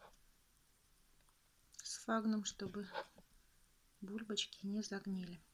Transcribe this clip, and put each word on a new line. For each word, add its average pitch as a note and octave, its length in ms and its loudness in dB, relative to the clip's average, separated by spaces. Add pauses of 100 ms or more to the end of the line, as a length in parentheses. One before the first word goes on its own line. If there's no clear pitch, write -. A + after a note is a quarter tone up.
(1800)
сфагнум, A3 640 4
чтобы G3 440 -2 (1120)
бульбочки G#3 640 0
не G#3 160 2
загнили. F#3 580 -2 (140)